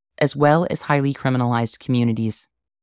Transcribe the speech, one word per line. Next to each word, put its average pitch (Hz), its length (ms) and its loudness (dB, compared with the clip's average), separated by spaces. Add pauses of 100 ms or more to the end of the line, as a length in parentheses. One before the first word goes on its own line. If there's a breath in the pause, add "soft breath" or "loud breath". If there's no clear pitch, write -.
(200)
as 143 160 0
well 147 340 4
as - 140 -6
highly 139 280 0
criminalized 120 680 -2
communities. 117 680 -2 (340)